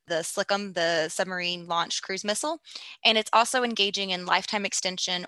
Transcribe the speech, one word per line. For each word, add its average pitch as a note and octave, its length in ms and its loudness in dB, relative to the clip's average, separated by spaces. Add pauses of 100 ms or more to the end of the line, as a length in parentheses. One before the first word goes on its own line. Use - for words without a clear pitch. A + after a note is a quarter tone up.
the E3 160 0
slickum, G3+ 500 -2
the E3 340 2
submarine F3+ 600 -4
launched E3+ 340 0
cruise F#3+ 220 -6
missile. D4+ 360 -2 (440)
And A3 120 6
it's G#3+ 160 0
also A#3 300 6
engaging G3+ 480 0
in F3+ 160 -4
lifetime F#3+ 400 0
extension F#3 600 -2